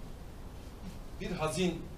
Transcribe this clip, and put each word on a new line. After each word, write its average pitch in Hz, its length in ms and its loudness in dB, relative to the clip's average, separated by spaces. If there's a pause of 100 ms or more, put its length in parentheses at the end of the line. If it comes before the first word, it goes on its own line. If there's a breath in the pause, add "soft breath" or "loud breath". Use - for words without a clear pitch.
(1200)
Bir 185 100 2
hazin 156 500 4 (160)